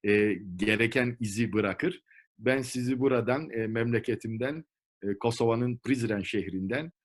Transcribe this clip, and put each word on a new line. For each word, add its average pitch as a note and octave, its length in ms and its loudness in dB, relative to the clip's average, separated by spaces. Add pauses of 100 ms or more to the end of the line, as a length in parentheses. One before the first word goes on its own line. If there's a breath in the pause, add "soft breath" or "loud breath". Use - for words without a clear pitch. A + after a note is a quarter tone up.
e, G#2 300 4 (220)
gereken A#2 640 2
izi G#2+ 340 -2
bırakır. G#2 500 0 (360 soft breath)
Ben B2+ 220 2
sizi B2 380 -2
buradan, B2+ 500 2
e, A2+ 180 -4
memleketimden, A#2 960 -2 (380)
e, G2 40 -4 (120)
Kosova'nın A#2 580 2
Prizren A#2 440 -2
şehrinden G2 720 -4 (140)